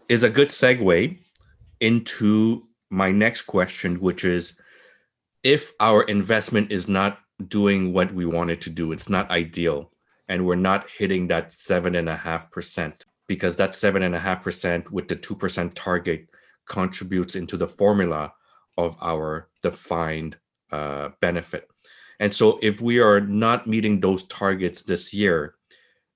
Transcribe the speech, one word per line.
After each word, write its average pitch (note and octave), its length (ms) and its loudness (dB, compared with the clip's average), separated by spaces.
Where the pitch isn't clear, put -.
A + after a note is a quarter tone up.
is A#2+ 140 4
a A#2 80 4
good C#3 180 4
segue B2 680 2
into A2+ 880 2
my F#2+ 200 2
next G#2+ 320 2
question, F2+ 580 -2
which F#2 240 -2
is, F2 300 -2
if D3 380 2
our G#2+ 240 6
investment G#2 680 0
is F#2 180 -4
not G2 300 0
doing G2 440 2
what F#2 220 0
we F2+ 100 -4
want E2+ 260 -2
it E2 120 -4
to - 80 -10
do, D#2+ 220 -6
it's - 160 -10
not F#2 220 0
ideal, E2 600 -2
and F#2 180 0
we're F2+ 80 2
not F#2 320 2
hitting F#2+ 300 -2
that E2+ 260 -2
seven F2+ 440 -2
and E2 120 -2
a D#2+ 80 -4
half E2 340 -8
percent, - 540 -8
because F2+ 300 -2
that F#2+ 180 0
seven F#2+ 300 2
and F2+ 100 0
a E2+ 60 -4
half F#2 220 -4
percent F2 480 -4
with F2+ 180 -6
the G2 80 -4
two - 180 -10
percent F2+ 400 -6
target F2 540 -4
contributes F#2 680 -4
into F2+ 220 -8
the E2+ 120 -2
formula F2+ 640 0
of E2+ 220 -2
our D#2+ 480 -4
defined, D#2+ 760 -4
uh, C#2+ 380 -8
benefit. F2 480 -4
And G#2 120 0
so G#2+ 300 4
if G#2 180 0
we A#2+ 180 2
are G#2 220 8
not A2 460 0
meeting G#2+ 340 2
those F#2 240 0
targets F#2+ 580 -2
this - 300 -4
year, F2 420 0